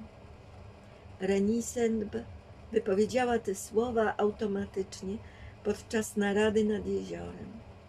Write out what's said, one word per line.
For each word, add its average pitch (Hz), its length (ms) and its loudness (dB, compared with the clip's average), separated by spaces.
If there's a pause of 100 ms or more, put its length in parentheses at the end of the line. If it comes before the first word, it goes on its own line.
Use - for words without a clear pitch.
(1200)
Renisenb 214 960 2 (560)
wypowiedziała 220 680 4
te 196 160 -2
słowa 226 640 2
automatycznie 202 1000 -2 (460)
podczas 214 540 -2
narady 208 460 4
nad 202 240 0
jeziorem. 180 640 -6 (380)